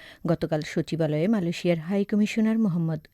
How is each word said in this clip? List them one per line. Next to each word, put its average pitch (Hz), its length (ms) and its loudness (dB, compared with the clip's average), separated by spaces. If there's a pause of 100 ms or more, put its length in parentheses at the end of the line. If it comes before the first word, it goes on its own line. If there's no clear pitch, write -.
(280)
গতকাল 160 340 0
সচিবালয়ে 156 680 -2
মালয়েশিয়ার 175 520 0
হাই 196 260 -2
কমিশনার 220 540 2
মোহাম্মদ 165 420 0 (120)